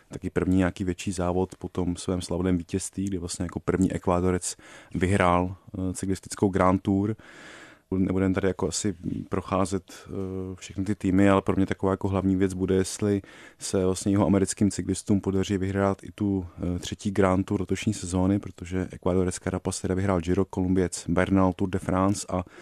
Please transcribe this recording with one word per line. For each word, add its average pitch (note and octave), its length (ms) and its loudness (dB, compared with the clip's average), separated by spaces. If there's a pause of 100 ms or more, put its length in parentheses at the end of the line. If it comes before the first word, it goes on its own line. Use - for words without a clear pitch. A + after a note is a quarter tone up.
taky - 200 -10
první F2 280 2
nějaký F#2 260 2
větší F2+ 280 -4
závod F2+ 440 -2
po - 140 -12
tom F2 260 -2
svém F2 260 -4
slavném F2+ 360 0
vítězství, F#2+ 480 -4
kdy G2 120 -4
vlastně F2 260 -8
jako E2 160 -6
první F2 320 2
Ekvádorec F2+ 640 0 (400)
vyhrál, F2+ 600 2 (340)
eh, F#2 40 -2
cyklistickou - 560 -2
Grand F#2 320 4
Tour. G2+ 340 0 (760)
Nebudeme F#2+ 440 2
tady F#2+ 120 0
jako F#2 200 -2
asi F#2+ 280 -4 (340)
procházet, F#2 540 -2 (240)
eh, - 40 -14 (440)
všechny - 300 -8
ty G2+ 100 -2
týmy, G2 340 4
ale G2 120 4
pro F#2 140 0
mě F#2+ 100 2
taková F#2+ 280 0
jako G2 140 -2
hlavní F#2+ 280 2
věc F#2 180 2
bude, F#2 220 0
jestli G2+ 460 0 (380)
se F#2+ 260 0
vlastně F#2+ 260 0
jeho G2 140 4
americkým G2 460 2
cyklistům F#2+ 500 -2
podaří F#2+ 360 0
vyhrát G2 460 0
i - 120 -14
tu, G2 300 -2 (300)
eh, F2+ 40 -4
třetí - 320 -6
Grand F#2+ 340 4
Tour G2+ 160 -2
letošní F#2+ 320 -2
sezóny, F#2 460 0
protože F#2 520 -6
Ekvádorec F2+ 440 0
Carapaz F#2 460 -4
teda F#2 140 -2
vyhrál F#2+ 260 0
Giro, F2+ 240 2
Kolumbiec F#2 640 0
Bernal F#2 460 4
Tour G2 160 -2
de F#2 100 -4
France, F#2+ 500 0
a F2+ 140 -4 (180)